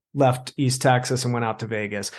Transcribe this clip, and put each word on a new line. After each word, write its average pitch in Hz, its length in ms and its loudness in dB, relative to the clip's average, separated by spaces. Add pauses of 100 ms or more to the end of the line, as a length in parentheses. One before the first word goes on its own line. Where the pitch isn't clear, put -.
(120)
left 131 440 2
East 131 260 0
Texas 127 420 2
and 123 80 0
went 120 120 0
out 110 160 -2
to 113 60 -6
Vegas. 104 520 -4